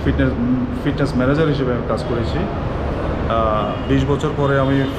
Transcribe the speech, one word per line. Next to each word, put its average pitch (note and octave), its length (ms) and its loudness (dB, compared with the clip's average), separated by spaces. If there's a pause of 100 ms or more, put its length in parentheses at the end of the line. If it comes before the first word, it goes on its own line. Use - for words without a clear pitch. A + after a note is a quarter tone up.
ফিটনেস, C3+ 280 2 (520)
ফিটনেস C#3 320 0
ম্যানেজার D3 320 2
হিসেবে C3 240 0
আমি A#2 160 -2
কাজ A2 200 -2
করেছি। A#2 300 -2
আহ, - 1500 -2
বিশ C3+ 160 4
বছর C#3+ 320 0
পরে C#3 240 2
আমি C3+ 240 2 (140)